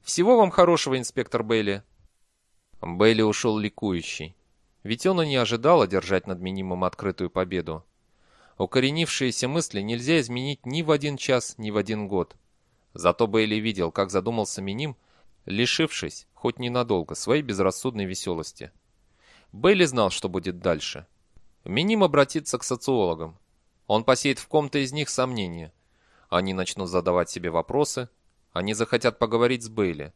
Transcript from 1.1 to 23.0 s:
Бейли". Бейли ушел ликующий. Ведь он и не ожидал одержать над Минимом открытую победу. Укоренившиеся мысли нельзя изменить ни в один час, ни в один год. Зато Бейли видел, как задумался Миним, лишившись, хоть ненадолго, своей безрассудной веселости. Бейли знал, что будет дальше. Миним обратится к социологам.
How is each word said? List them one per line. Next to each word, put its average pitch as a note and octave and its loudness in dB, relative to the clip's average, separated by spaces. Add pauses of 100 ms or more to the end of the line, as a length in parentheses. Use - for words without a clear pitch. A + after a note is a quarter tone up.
Бейли". G#2+ 2 (960)
Бейли G#2 4
ушел G#2+ 2
ликующий. F#2 -6 (480)
Ведь A2+ -4
он F#3 2
и D#3+ 2
не C#3 0
ожидал B2 4
одержать F#2 0
над F#2 -6
Минимом F#2 -4
открытую F#2 -4
победу. F2 -4 (760)
Укоренившиеся C3 0
мысли C#3+ -4
нельзя A#2+ 0
изменить B2+ -6
ни C#3 -4
в D#3 2
один D3 0
час, - -2
ни G#2+ -6
в G2+ 0
один G#2+ -2
год. F#2+ -2 (580)
Зато F2 2
Бейли G#2+ 2
видел, G#2 -2
как G2 -2
задумался G2+ -2
Миним, A#2+ -6 (500)
лишившись, A#2 -2
хоть - -4
ненадолго, A#2+ 0
своей C#3+ 0
безрассудной G2+ 0
веселости. F2+ -8 (800)
Бейли F3 4
знал, A#2+ 2
что - -4
будет F2+ -6
дальше. - -4 (640)
Миним G#3 2
обратится C#3+ 2
к - -6
социологам. F2 -2 (480)